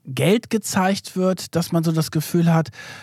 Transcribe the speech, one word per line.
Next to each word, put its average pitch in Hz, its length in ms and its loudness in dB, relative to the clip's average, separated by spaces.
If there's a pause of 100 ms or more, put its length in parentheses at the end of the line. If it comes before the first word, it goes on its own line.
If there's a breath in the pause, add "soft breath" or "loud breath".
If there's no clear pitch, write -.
Geld 143 440 2
gezeigt 196 680 -2
wird, 185 360 -2
dass 170 200 -2
man 165 100 2
so 165 80 2
das 160 200 0
Gefühl 170 420 2
hat, 160 160 2 (340 loud breath)